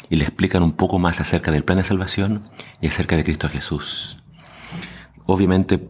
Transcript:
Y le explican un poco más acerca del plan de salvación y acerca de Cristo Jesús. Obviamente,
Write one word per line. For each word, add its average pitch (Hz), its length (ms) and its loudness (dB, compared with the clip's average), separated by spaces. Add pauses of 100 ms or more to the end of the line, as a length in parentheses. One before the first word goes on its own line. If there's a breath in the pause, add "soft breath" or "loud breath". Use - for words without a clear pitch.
(100)
Y 82 60 2
le 71 80 4
explican 90 400 2
un 82 80 4
poco 92 260 0
más 87 220 2
acerca - 320 0
del 76 100 2
plan 90 160 2
de 92 60 2
salvación 101 680 -2 (300 loud breath)
y 80 80 0
acerca 85 260 -2
de 78 80 2
Cristo 76 260 -2
Jesús. - 680 -6 (1080 loud breath)
Obviamente, 95 640 2